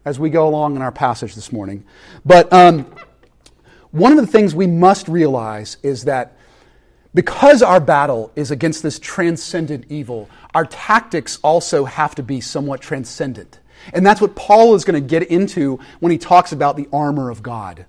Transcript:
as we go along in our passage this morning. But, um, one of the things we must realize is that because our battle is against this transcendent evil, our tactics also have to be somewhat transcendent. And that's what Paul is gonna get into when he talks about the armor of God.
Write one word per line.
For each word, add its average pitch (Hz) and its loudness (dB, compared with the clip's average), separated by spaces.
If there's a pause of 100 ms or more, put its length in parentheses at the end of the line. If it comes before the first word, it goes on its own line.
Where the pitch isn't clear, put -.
as 143 -8
we 156 -4
go 156 2
along 151 -4
in 131 -8
our 127 -6
passage 120 -4
this - -18
morning. 101 -10 (400)
But, 170 6
um, 175 6 (1040)
one 196 4
of 302 6
the 233 2
things 208 2
we 185 0
must 175 2
realize 120 -4
is 131 -6
that 127 -6 (800)
because 254 4
our 185 4
battle 139 -2
is 143 -6
against 151 -4
this - -8
transcendent 165 -6
evil, 120 -12 (260)
our 165 0
tactics - -4
also 156 0
have 143 -6
to 143 -10
be 127 -8
somewhat 139 -10
transcendent. 131 -12 (340)
And 180 0
that's 202 4
what 202 -2
Paul 226 4
is 190 0
gonna 165 0
get 160 -2
into 170 -2 (200)
when 170 0
he 160 -2
talks 175 2
about 143 -2
the 143 -12
armor 143 -4
of 110 -16
God. 101 -14